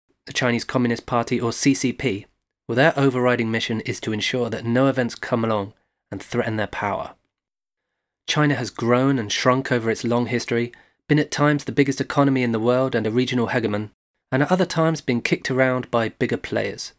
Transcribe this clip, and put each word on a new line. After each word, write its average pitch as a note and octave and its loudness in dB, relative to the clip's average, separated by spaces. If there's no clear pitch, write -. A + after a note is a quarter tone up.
the - -14
Chinese A#2+ 0
Communist A#2+ 0
Party, A#2+ 0
or A#2 0
C C#3 2
C C3 0
P, G2+ -4
well, A#2 -2
their D3+ 4
overriding B2 2
mission A2+ -2
is G#2+ -6
to A2 -4
ensure A2+ -2
that A2 -6
no A#2+ 2
events B2+ -2
come A#2 -2
along G#2+ -2
and G2 -10
threaten A2+ -4
their G#2+ -4
power. - -6
China D3 2
has A#2+ -4
grown B2+ 2
and G#2 -6
shrunk C3 0
over A2+ 0
its G#2+ -4
long A#2+ 0
history, A#2+ -2
been D3 6
at D3 0
times D3 2
the - -6
biggest C#3 2
economy C3+ 2
in A#2+ 0
the A2 0
world B2 2
and A2+ 0
a G#2+ 0
regional B2 0
hegemon, G#2+ -2
and C3 2
at D3 0
other F3+ 2
times E3 0
been A#2+ 0
kicked - -4
around B2+ 0
by A2+ 2
bigger A#2+ -2
players. G#2+ -6